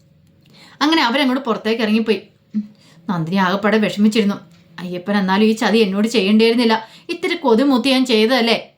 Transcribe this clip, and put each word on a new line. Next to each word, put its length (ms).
അങ്ങനെ 220
അവരങ്ങോട്ട് 400
പുറത്തേക്ക് 380
ഇറങ്ങിപ്പോയി. 400
ഉം, 80
നന്ദിനി 260
ആകെപ്പാടെ 420
വിഷമിച്ചിരുന്നു. 580
"അയ്യപ്പൻ 380
എന്നാലും 280
ഈ 60
ചതി 260
എന്നോട് 300
ചെയ്യേണ്ടിയിരുന്നില്ല, 800
ഇത്തിരി 260
കൊതിമൂത്ത് 520
ഞാൻ 180
ചെയ്തതല്ലേ. 720